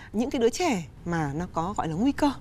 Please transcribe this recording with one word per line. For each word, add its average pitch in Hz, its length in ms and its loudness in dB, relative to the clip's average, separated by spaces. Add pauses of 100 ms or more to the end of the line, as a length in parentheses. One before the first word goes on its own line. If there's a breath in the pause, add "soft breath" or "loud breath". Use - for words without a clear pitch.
(140 loud breath)
những 233 160 0
cái 285 120 0
đứa 233 80 6
trẻ 254 340 2 (220)
mà 165 300 0
nó 175 180 -4
có 170 240 -2
gọi - 100 0
là 156 80 -2
nguy 240 160 2
cơ, 285 300 2